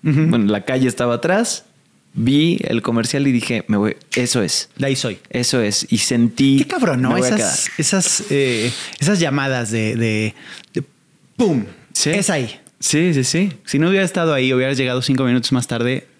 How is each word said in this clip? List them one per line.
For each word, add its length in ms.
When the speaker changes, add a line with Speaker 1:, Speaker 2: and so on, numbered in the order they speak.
Speaker 1:
Ujú. 240
Speaker 2:
bueno, 240
la 120
calle 220
estaba 280
atrás, 500
vi 500
el 200
comercial 440
y 60
dije, 340
"Me 100
voy, 200
eso 280
es". 340
Speaker 1:
De 100
ahí 100
soy. 220
Speaker 2:
Eso 300
es. 300
Y 80
sentí, 600
Speaker 1:
Qué 100
cabrón, 340
¿no? 60
Speaker 2:
"Me 120
voy 40
a 100
Speaker 1:
Esas, 40
Speaker 2:
quedar". 400
Speaker 1:
esas, 520
eh, 400
esas 180
llamadas 540
de, 240
de, 380
de 80
¡pum! 280
Speaker 2:
Sí. 180
Speaker 1:
Es 200
ahí. 300
Speaker 2:
Sí, 360
sí, 100
sí. 280
Speaker 1:
Si 160
no 80
hubiera 160
estado 300
ahí, 180
hubieras 240
llegado 260
cinco 220
minutos 280
más 140
tarde 400